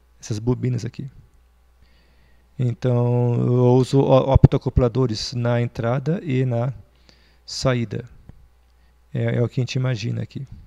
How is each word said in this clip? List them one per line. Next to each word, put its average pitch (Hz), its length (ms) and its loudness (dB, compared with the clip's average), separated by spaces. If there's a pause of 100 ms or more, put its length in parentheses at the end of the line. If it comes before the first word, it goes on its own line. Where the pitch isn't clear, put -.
(180)
Essas 107 200 -8
bobinas 117 480 -4
aqui. 135 240 -12 (1500)
Então, 120 800 0
eu 123 360 4
uso 131 260 4
o-, 135 320 4
optocopladores 127 1000 2
na 120 260 0
entrada 127 640 -2
e 131 220 -2
na 123 260 -2 (720)
saída. 120 640 -4 (1040)
É, 117 240 -2
é 120 60 0
o 117 60 0
que - 120 -4
a - 20 0
gente 120 120 -6
imagina 120 480 -4
aqui. 135 240 -12 (200)